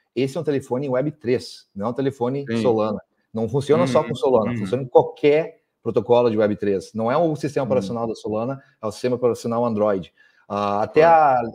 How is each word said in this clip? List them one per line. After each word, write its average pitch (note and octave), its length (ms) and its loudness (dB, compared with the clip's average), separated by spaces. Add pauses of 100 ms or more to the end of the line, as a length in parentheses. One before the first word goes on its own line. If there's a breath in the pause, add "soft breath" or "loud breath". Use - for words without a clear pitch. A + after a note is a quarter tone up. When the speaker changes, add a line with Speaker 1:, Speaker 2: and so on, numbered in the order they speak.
(140 soft breath)
Speaker 1:
esse C3+ 220 -2
é F3 40 -2
um D3+ 40 -8
telefone C#3 440 -2
web C3 240 0
três, - 600 -4
não G2+ 120 -6
é A#2 40 -2
um B2 40 -8
telefone C3+ 540 -4
Speaker 2:
Sim. A#2 140 -2
Speaker 1:
Solana. A2 360 0 (340)
Não A2 160 -4
funciona C#3+ 380 2
só C3 140 2
Speaker 2:
Uhum, D3 80 -4
Speaker 1:
com A#2 60 -4
Solana, A#2 380 2
Speaker 2:
uhum. A#2 60 -4
Speaker 1:
funciona G#2+ 240 -4
em C3+ 40 -8
qualquer D3+ 720 2 (240)
protocolo A#2+ 480 2
de G#2+ 60 -2
web G#2 200 2
três. G2 380 -4
Não A2+ 180 -4
é C#3 40 0
o D#3+ 200 0
sistema C#3+ 280 -4
Speaker 2:
Uhum. A#2 40 -6
Speaker 1:
operacional A#2 380 -2
da A2 80 -6
Solana, A#2 480 -6 (200 soft breath)
é A2 40 -8
o G#2+ 40 -4
sistema B2 260 -4
operacional A#2 480 -2
Android. G#2 480 -2 (360)
Ah, G2+ 340 -2
até C3 200 2
Speaker 2:
Claro. D3+ 520 4